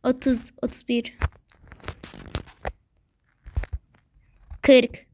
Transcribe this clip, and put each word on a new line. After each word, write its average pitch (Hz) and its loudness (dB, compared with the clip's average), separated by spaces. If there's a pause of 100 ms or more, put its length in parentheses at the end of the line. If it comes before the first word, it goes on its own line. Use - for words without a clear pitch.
Otuz, 254 0 (120)
otuz - -6
bir. 240 -2 (3500)
Kırk. 254 6